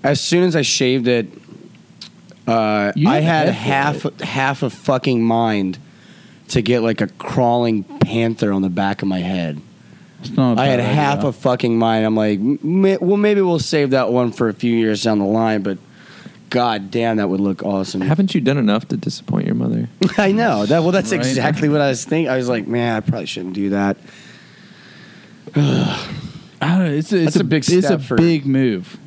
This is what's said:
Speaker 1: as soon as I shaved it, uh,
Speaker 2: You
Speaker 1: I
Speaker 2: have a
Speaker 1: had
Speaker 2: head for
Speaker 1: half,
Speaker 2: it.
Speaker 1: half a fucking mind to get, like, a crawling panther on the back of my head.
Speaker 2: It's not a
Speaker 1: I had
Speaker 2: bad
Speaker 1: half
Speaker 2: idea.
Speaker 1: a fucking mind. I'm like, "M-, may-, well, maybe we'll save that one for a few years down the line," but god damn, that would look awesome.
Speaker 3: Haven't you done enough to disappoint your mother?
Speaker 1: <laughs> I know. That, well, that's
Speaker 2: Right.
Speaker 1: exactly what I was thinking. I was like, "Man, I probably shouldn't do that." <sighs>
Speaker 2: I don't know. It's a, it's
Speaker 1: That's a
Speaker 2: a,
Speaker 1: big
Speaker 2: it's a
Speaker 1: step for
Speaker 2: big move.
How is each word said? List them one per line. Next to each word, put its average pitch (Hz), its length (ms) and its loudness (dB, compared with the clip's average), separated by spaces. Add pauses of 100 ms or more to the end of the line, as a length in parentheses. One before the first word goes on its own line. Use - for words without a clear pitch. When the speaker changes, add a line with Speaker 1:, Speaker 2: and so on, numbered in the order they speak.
Speaker 1:
as 143 180 2
soon 175 220 2
as 175 120 2
I 151 80 2
shaved 127 440 0
it, 117 200 2 (1200)
uh, 107 480 0
Speaker 2:
You 147 140 2
Speaker 1:
I 143 100 2
Speaker 2:
have 156 300 2
a - 20 0
Speaker 1:
had - 20 -2
Speaker 2:
head - 20 -2 (460)
for - 80 -6
Speaker 1:
half, - 120 -14
Speaker 2:
it. - 40 -
Speaker 1:
half 135 380 -2
a 127 60 -2
fucking 127 540 0
mind 110 540 0 (720)
to 123 120 0
get, 117 200 0
like, 110 200 0
a 101 60 -2
crawling 117 760 0
panther 110 680 -2
on 98 100 0
the 95 60 0
back 98 320 -2
of 98 60 -4
my 92 120 -2
head. 87 420 -4 (600)
Speaker 2:
It's - 100 -14
not 127 260 0
a 117 40 0
Speaker 1:
I 139 60 2
had 127 120 2
Speaker 2:
bad 123 160 0
Speaker 1:
half 143 240 2
Speaker 2:
idea. 139 100 0
Speaker 1:
a 117 40 -6
fucking 123 440 0
mind. 113 280 2
I'm 110 100 0
like, 107 240 0
"M-, 127 240 0
may-, 190 340 2
well, 185 200 0
maybe 208 240 2
we'll 175 180 2
save 143 320 0
that 127 200 2
one 123 200 2
for 120 180 -2
a 101 40 -4
few 117 200 -2
years 110 300 0
down 110 160 2
the 101 60 0
line," 110 360 0
but 95 160 -4 (720)
god 110 400 -2
damn, 113 280 0
that 101 120 0
would 95 120 0
look 98 220 -2
awesome. 95 380 -2
Speaker 3:
Haven't 156 320 0
you 180 80 2
done 135 160 0
enough 110 300 0
to - 100 -4
disappoint - 480 -4
your - 100 -2
mother? 117 340 -2 (140)
Speaker 1:
<laughs> 185 140 0
I 196 140 2
know. 196 340 0
That, 156 180 4
well, 175 100 2
that's 196 180 0
Speaker 2:
Right. 185 80 0
Speaker 1:
exactly 147 500 0
what 147 120 2
I 139 80 2
was 123 160 -4
thinking. 156 260 0
I 131 60 0
was 123 120 -2
like, 117 160 -2
"Man, 120 300 -2
I 110 60 0
probably 104 260 -4
shouldn't 92 280 -8
do 101 160 -2
that." 98 300 0
<sighs> - 1500 -20
Speaker 2:
I 143 420 2 (640)
don't 175 180 2
know. 185 120 2
It's 151 220 -2
a, 196 40 2
it's 165 80 2
Speaker 1:
That's 156 120 0
a - 40 2
Speaker 2:
a, - 20 0
Speaker 1:
big 151 160 2
Speaker 2:
it's 127 120 -2
a 180 100 4
Speaker 1:
step 170 200 0
for 123 160 -4
Speaker 2:
big 160 280 2
move. 131 600 0